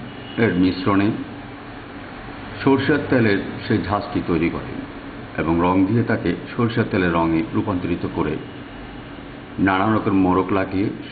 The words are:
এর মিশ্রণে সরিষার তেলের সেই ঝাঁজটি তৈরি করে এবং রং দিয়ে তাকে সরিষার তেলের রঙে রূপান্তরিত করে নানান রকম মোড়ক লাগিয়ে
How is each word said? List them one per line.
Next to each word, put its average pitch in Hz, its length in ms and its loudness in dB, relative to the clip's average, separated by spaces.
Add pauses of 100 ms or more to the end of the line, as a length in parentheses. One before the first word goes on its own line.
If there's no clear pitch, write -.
(380)
এর 110 160 4
মিশ্রণে 98 580 4 (1500)
সরিষার 139 460 4
তেলের 110 280 4 (300)
সেই 107 180 4
ঝাঁজটি 98 420 -2
তৈরি 82 220 2
করে - 220 -6 (720)
এবং 82 200 2
রং 92 240 4
দিয়ে 117 180 4
তাকে 101 320 0 (220)
সরিষার 117 340 2
তেলের 90 220 2
রঙে 82 300 2 (100)
রূপান্তরিত 95 600 -2
করে 76 220 0 (1200)
নানান 98 360 4
রকম 104 160 0
মোড়ক 92 420 4
লাগিয়ে 95 360 0 (220)